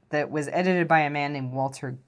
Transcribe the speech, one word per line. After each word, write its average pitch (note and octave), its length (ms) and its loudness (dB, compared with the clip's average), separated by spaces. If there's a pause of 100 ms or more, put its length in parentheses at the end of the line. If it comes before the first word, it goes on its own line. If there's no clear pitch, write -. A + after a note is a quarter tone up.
that D3 220 -2
was D3 180 -2
edited F3+ 380 2
by D#3+ 140 6
a D3 80 2
man C#3+ 240 -2
named C3+ 180 -4
Walter C3 460 -4 (100)